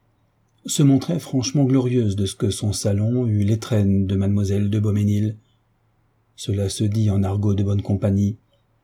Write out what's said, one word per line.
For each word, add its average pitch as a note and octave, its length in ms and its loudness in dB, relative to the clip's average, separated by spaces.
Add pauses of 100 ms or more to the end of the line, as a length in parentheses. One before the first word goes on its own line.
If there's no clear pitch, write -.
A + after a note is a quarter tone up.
(640)
se - 160 -2
montrait C#3 380 4
franchement C3+ 460 -2
glorieuse B2 500 2
de G2+ 100 0
ce F#2+ 100 -6
que G#2 160 -2
son G#2 200 -4
salon A2+ 560 0
eût G#2 160 2
l'étrenne G2+ 600 0
de F#2+ 100 -2
mademoiselle G2+ 540 0
de G#2+ 100 0
Beaumesnil. G#2 560 0 (1000)
Cela G2 320 -4
se A2 160 -4
dit G#2 240 0
en G2 140 2
argot G2+ 320 0
de G2+ 80 0
bonne G2 180 0
compagnie. G2+ 560 0 (460)